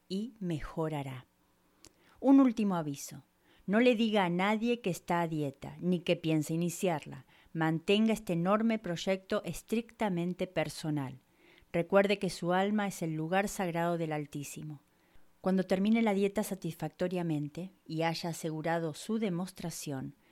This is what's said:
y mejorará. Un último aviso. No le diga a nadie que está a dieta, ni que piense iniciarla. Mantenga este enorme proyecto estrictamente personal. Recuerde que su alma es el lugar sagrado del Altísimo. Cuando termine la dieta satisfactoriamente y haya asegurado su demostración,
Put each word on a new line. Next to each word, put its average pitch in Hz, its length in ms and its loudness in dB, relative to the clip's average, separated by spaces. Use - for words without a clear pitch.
y 208 320 -6
mejorará. 151 840 -4
Un 269 220 8
último 220 340 2
aviso. 143 480 -6
No 202 140 4
le 247 160 6
diga 214 300 4
a 175 40 2
nadie 214 520 2
que 196 80 -2
está 170 320 0
a 170 80 2
dieta, 147 500 -4
ni 175 220 0
que 170 160 2
piense 160 360 0
iniciarla. 165 720 -2
Mantenga 165 580 2
este 214 220 -2
enorme 214 440 2
proyecto 190 680 -2
estrictamente 180 1040 -4
personal. 151 720 -4
Recuerde 196 480 4
que 190 100 0
su 170 220 -2
alma 202 360 2
es - 140 -8
el 160 120 -2
lugar 170 340 0
sagrado 170 500 0
del 160 140 -4
Altísimo. 151 680 -8
Cuando 185 240 2
termine 202 380 2
la 214 120 4
dieta 196 300 2
satisfactoriamente 170 1300 -4
y 160 160 -4
haya 165 300 0
asegurado 160 640 -4
su 220 240 -4
demostración, 170 1000 -6